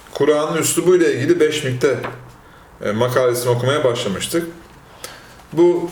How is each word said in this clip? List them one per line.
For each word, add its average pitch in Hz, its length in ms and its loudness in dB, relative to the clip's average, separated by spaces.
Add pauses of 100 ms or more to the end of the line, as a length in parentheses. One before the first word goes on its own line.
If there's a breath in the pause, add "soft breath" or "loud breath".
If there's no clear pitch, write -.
(140)
Kur'an'ın 151 440 0
üslubu 165 380 2
ile 160 200 4
ilgili 160 240 0
beş 151 240 0
nükte, 127 340 -2 (880 loud breath)
e, 104 60 -2
makalesini 123 600 0
okumaya 131 320 0
başlamıştık. 170 640 -4 (1040 loud breath)
Bu 170 380 2